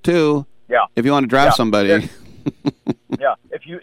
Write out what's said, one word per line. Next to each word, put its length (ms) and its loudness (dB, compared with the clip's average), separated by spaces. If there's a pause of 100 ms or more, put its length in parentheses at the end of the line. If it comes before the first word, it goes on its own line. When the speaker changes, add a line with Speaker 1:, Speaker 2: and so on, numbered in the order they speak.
Speaker 1:
too. 420 0 (240)
Speaker 2:
Yeah. 160 2 (100)
Speaker 1:
If 100 0
you 60 0
wanna 160 0
draft 260 4
Speaker 2:
Yeah. 20 0
Speaker 1:
somebody. 340 0
Speaker 2:
There's, 200 0 (540)
Speaker 1:
<laughs> 560 -8
Speaker 2:
yeah. 160 -2 (160)
If 160 -14
you, 160 -14